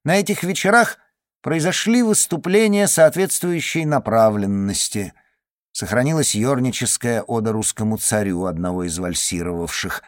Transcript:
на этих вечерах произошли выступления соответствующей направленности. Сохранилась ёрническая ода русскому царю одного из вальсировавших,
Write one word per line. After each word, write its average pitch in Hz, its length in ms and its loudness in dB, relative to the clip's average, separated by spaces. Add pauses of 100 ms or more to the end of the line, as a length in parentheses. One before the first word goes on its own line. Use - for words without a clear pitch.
на 160 100 2
этих 202 280 0
вечерах 196 540 2 (440)
произошли 175 600 0
выступления 202 840 2
соответствующей 170 960 2
направленности. 104 1300 0 (600)
Сохранилась 127 600 0
ёрническая 120 840 -2
ода 113 300 -2
русскому 107 460 -2
царю 98 480 -2
одного 90 400 -4
из 82 120 -6
вальсировавших, 87 1120 -6